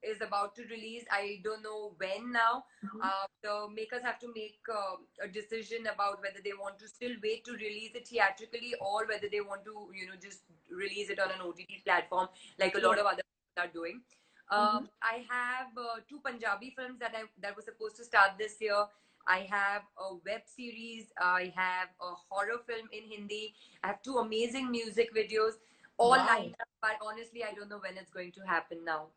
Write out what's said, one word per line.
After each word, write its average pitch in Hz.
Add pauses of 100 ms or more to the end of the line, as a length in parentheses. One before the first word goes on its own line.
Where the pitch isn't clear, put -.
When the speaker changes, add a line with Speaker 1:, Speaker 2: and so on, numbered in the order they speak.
Speaker 1:
is 214
about 202
to 240
release. 226
I 202
don't 214
know 214
when 202
now. 233 (200)
Speaker 2:
Mm-hmm. 202
Speaker 1:
Uh, 190 (160)
the 208
makers 220
have 240
to 240
make, 214 (140)
uh, 196 (260)
a 202
decision 214
about 202
whether 196
they 202
want 196
to 214
still 247 (100)
wait 220
to 247
release 214
it 240
theatrically 226
or 208
whether 208
they 208
want 196
to, 208
you 190
know, 190
just 170 (280)
release 196
it 196
on 190
an 185
O 175
T 180
T 196
platform 185 (300)
like 190
a 202
lot 202
Speaker 2:
Yeah. 208
Speaker 1:
of 202
other 185
films -
are 165
doing. 170 (500)
Um, 208
Speaker 2:
Mm-hmm. 208 (180)
Speaker 1:
I 226 (120)
have, 247
uh, 233
two 285
Punjabi 233
films 254
that 233
I, 220 (180)
that 202
were 214
supposed 220
to 233
start 196
this 208
year. 208 (480)
I 185 (100)
have 202 (160)
a 190 (100)
web 214
series. 226
I 180
have 185 (120)
a 180 (160)
horror 202
film 226
in 214
Hindi. 214 (300)
I 185
have 202
two 262
amazing 240
music 226
videos 220 (380)
all 240
Speaker 2:
Wow. -
Speaker 1:
lined 220
up, - (120)
but 214 (100)
honestly, 226
I 208
don't 208
know 208
when 190
it's 190
going 180
to 196
happen 165
now. 160